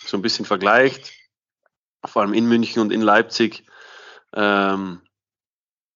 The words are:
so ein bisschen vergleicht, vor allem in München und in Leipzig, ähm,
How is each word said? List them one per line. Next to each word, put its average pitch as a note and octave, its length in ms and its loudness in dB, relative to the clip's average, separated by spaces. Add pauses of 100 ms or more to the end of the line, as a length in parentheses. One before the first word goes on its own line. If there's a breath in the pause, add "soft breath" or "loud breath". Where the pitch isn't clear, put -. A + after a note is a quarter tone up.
so - 120 -6
ein G2 40 -6
bisschen F#2 240 -6
vergleicht, G#2+ 640 2 (920)
vor - 160 -2
allem G2+ 120 -2
in A2+ 140 0
München A#2 340 0
und G#2+ 100 -2
in G#2 100 -2
Leipzig, A2 640 0 (680 loud breath)
ähm, G2 680 -2 (960)